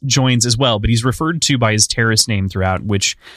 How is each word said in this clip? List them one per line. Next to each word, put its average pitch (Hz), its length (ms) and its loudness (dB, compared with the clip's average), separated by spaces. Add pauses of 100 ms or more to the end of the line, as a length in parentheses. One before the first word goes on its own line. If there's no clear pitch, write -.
joins 127 400 2
as 117 100 0
well, 120 220 2
but 110 100 -2
he's 113 160 0
referred 160 380 -2
to 135 160 0
by 113 140 2
his 107 160 2
terrorist 113 400 0
name 98 200 -2
throughout, 92 360 -2
which 101 340 -2 (180)